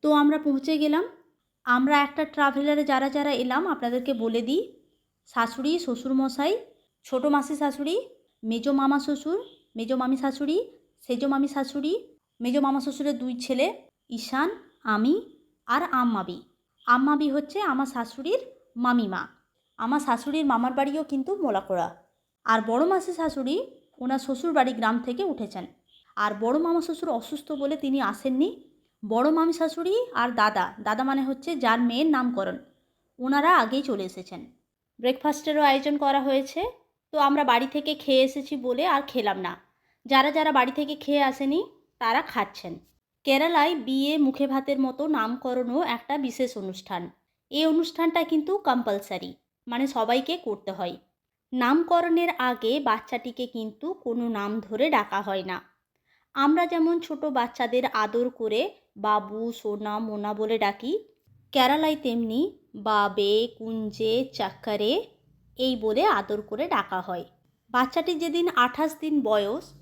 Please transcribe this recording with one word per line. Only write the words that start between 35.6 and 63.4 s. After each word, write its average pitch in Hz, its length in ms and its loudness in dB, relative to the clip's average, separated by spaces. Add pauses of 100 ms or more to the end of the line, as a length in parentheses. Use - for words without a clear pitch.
আয়োজন 277 280 2
করা 277 240 2
হয়েছে। 269 400 0 (520)
তো 311 60 0
আমরা 285 240 4
বাড়ি 247 240 4
থেকে 294 280 -2
খেয়ে 262 320 4
এসেছি 277 300 -6
বলে 247 300 -2
আর 285 140 2 (100)
খেলাম 208 340 0
না। - 80 -6 (520)
যারা 269 260 6
যারা 311 200 2
বাড়ি 254 280 4
থেকে 294 160 -4
খেয়ে 285 280 2
আসেনি, 277 360 0 (420)
তারা 240 200 2 (100)
খাচ্ছেন। 190 440 -6 (500)
কেরালায় 302 480 4 (120)
বিয়ে, 269 320 0
মুখে 277 300 2
ভাতের 269 320 0
মতো 262 280 -2
নামকরণও 254 720 -2 (160)
একটা 269 220 -4
বিশেষ 254 400 -2
অনুষ্ঠান। 190 440 -8 (500)
এই 302 140 0
অনুষ্ঠানটা 330 580 2
কিন্তু 311 280 0 (160)
কম্পালসারি, 202 640 -2 (360)
মানে 240 200 -2
সবাইকে 254 460 0 (100)
করতে 196 280 -8
হয়। 180 240 -6 (580)
নামকরণের 330 800 2 (180)
আগে 240 300 0
বাচ্চাটিকে 247 680 -4
কিন্তু 226 400 -10 (160)
কোনো 240 260 -2
নাম 202 220 -4 (100)
ধরে 220 280 0
ডাকা 208 320 0
হয় 196 280 -4
না। 180 80 -6 (760)
আমরা 294 300 4
যেমন 339 340 2
ছোট 311 220 -8 (160)
বাচ্চাদের 240 480 -2 (180)
আদর 233 240 0 (120)
করে 220 220 0 (360)
বাবু, 214 440 0 (100)
সোনা, 208 480 -6
মোনা 214 340 -4
বলে 220 240 -2
ডাকি, 208 360 -2 (600)
কেরালায় 294 480 4
তেমনি 233 400 0 (460)
বাবে, 202 460 4 (240)